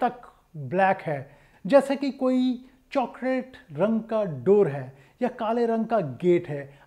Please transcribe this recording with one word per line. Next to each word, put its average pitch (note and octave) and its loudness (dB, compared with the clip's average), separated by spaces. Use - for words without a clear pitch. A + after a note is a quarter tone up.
तक A#3+ -2
ब्लैक F#3 0
है, C#3 -6
जैसे C4+ 4
कि C#4 -4
कोई B3+ -2
चॉकलेट B3+ -4
रंग G#3+ 0
का A3 -2
डोर F3+ 4
है C3+ -8
या A#3+ 0
काले A#3 -2
रंग A3+ 0
का A3+ 0
गेट E3+ 2
है। C#3+ -10